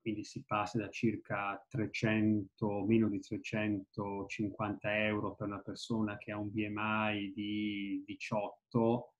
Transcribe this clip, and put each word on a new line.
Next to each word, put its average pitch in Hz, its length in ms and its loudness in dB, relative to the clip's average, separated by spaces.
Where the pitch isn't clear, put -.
quindi 107 220 -4
si - 220 -12
passa 104 340 0
da 101 120 -4
circa 101 760 -2
trecento, 107 1160 2
meno 110 240 6
di 101 100 0
trecentocinquanta 104 1900 -2
euro 104 280 0
per 104 120 -4
una 101 140 -4
persona 110 580 -2
che - 120 -10
ha 104 80 -4
un 104 140 -4
B 107 160 -2
M 104 100 -4
I 107 540 0
di 104 720 -2
diciotto 110 1160 0